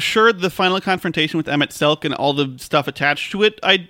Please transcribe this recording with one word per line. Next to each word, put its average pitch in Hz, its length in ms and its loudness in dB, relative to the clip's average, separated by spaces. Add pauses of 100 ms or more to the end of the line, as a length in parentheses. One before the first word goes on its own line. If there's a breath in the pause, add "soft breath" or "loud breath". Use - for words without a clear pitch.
sure, 220 320 4
the 180 180 -2
final 185 300 0
confrontation 170 560 -2
with 156 120 -2
Emmett 143 220 0
Selk 151 340 0
and 147 100 -2
all 143 180 0
the 139 260 -2
stuff - 300 0
attached 143 440 -2
to 202 120 0
it, 214 180 0
I 190 280 2